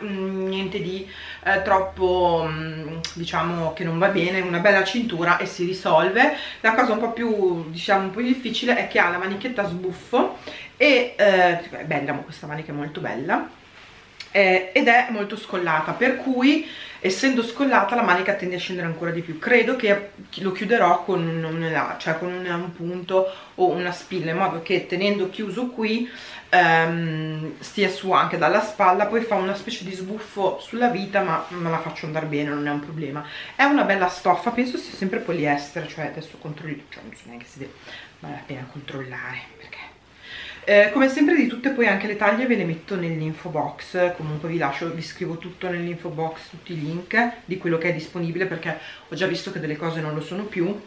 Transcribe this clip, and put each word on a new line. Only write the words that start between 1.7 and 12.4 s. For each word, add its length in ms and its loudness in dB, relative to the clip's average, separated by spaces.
mm, 520 -6
diciamo 600 -2
che 100 -6
non 160 0
va 80 6
bene, 320 2
una 180 0
bella 260 6
cintura 540 0
e 80 -2
si 180 -4
risolve. 720 4
La 120 4
cosa 200 4
un 60 0
po' 120 0
più, 580 0
diciamo, 360 0
un 60 -4
po' 100 -4
difficile 560 0
è 100 -2
che 100 0
ha 140 4
la 80 -2
manichetta 420 -4
a 60 0
sbuffo 720 -2
e, 400 4
eh, 540 4
è 160 -10
bella, 280 -2
ma 80 -6
questa 260 -14